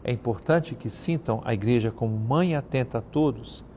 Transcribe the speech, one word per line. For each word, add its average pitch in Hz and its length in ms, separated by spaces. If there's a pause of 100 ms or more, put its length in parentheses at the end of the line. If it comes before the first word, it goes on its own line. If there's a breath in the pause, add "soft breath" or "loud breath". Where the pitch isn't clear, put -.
É - 80
importante 123 640
que - 140
sintam 120 540
a 117 100
Igreja 110 380
como 110 260
mãe 151 380
atenta 131 440
a - 20
todos, 127 640 (120)